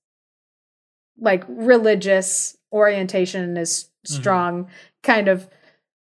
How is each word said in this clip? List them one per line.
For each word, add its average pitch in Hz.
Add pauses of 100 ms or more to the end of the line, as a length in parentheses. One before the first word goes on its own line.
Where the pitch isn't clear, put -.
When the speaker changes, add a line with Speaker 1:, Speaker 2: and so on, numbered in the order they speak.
(1200)
Speaker 1:
like, 185
religious 214 (140)
orientation 196
and 175
his - (140)
Speaker 2:
Mm-hmm. 147
Speaker 1:
strong 175 (360)
kind 214
of 185 (720)